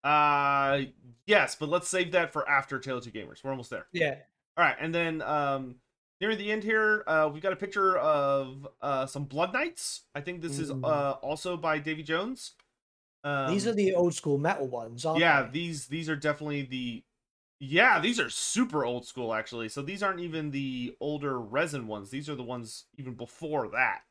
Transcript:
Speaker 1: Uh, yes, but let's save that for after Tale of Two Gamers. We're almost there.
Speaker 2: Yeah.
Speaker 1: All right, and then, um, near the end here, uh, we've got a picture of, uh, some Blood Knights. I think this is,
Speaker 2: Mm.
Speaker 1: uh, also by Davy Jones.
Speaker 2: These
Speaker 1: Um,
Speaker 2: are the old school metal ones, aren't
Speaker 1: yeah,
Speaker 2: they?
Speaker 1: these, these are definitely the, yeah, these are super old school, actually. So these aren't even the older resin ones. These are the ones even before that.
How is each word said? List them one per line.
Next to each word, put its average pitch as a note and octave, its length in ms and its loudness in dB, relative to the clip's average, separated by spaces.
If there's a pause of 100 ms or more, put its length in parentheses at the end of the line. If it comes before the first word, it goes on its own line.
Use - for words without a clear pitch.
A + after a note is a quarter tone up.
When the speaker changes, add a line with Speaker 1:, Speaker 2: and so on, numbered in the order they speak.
Speaker 1:
Uh, C#3+ 800 4 (420)
yes, F#3+ 300 4
but D3+ 120 -4
let's F3+ 200 0
save F3+ 240 0
that E3+ 200 2
for D3 160 -2
after C#3 300 2
Tale B2+ 200 -4
of A#2+ 60 -8
Two A#2 60 -12
Gamers. G#2 340 -12
We're C3+ 60 -4
almost B2+ 200 -8
there. - 220 -8
Speaker 2:
Yeah. D3+ 240 0 (400)
Speaker 1:
All E3+ 80 6
right, C#3+ 160 4
and E3 140 -2
then, E3 280 0
um, C#3 580 -2 (420)
near G#3+ 140 0
the G3+ 160 -4
end G#3+ 100 -2
here, G#3+ 440 4
uh, D#3 240 4
we've D#3 120 -10
got F#3+ 100 0
a F3+ 40 -2
picture F#3+ 420 2
of, C#3 680 2 (140)
uh, C3+ 260 0
some C#3+ 180 -6
Blood D#3+ 280 -2
Knights. D#4+ 500 -4 (120)
I D3 80 -4
think F3+ 180 -8
this D3 180 -6
is, D3+ 120 -4
Speaker 2:
Mm. C3+ 160 -6
Speaker 1:
uh, C#3+ 340 2
also D#3 380 -4
by D#3 220 0
Davy D#3 220 -4
Jones. F3+ 500 -4 (960)
Speaker 2:
These G3 180 0
Speaker 1:
Um, A#3 60 2
Speaker 2:
are - 20 0
the G3 200 4
old F3 200 6
school C#3+ 220 0
metal D3 320 0
ones, A#2+ 380 -6
aren't D#3+ 120 2
Speaker 1:
yeah, D#3 260 6
Speaker 2:
they? A2 60 -8
Speaker 1:
these, D#3+ 380 -6
these D#3+ 220 -4
are D#3 60 2
definitely D3 440 -2
the, B2 420 -6 (560)
yeah, E3+ 400 4
these A3 220 0
are A#2+ 80 0
super D3+ 560 0
old A#2+ 220 -2
school, A#2 260 -4
actually. A2 380 -4
So C#3+ 100 -8
these F#3+ 220 -6
aren't F#3+ 180 -2
even D#3+ 300 -4
the C3 500 -4
older C#3+ 400 -4
resin C3 460 -2
ones. G#2 240 -8
These C#3+ 180 -8
are D3 60 -6
the B2+ 80 -8
ones A#2+ 420 -10 (140)
even B2+ 160 -10
before B2 540 -4
that. A2+ 420 0